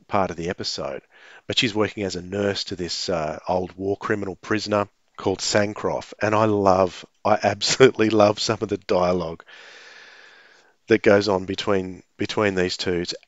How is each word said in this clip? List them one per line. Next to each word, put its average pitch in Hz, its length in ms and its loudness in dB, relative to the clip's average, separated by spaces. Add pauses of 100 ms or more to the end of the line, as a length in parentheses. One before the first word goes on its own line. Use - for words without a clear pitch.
part 95 220 0
of - 60 -14
the 85 120 -6
episode, 69 520 -8 (460)
but 104 100 -4
she's 113 160 0
working 104 300 -2
as 90 140 -6
a 87 40 -10
nurse 98 440 -4
to 101 100 -10
this, 87 320 -6
uh, 78 400 -4
old 90 300 -2
war 95 180 -4
criminal 98 400 -4
prisoner 104 540 -2 (260)
called 95 240 -2
Sancroft. 104 840 -2
And 107 140 0
I 110 80 4
love, 98 640 2 (180)
I 104 180 4
absolutely 110 680 4
love 107 300 4
some 110 200 -2
of 107 80 -4
the 98 100 -4
dialogue 90 680 0 (1400)
that 110 140 4
goes 104 260 4
on 92 180 0
between, 92 580 -4 (120)
between 101 380 0
these 90 240 0
two. 92 160 -2
It's 87 220 -4 (120)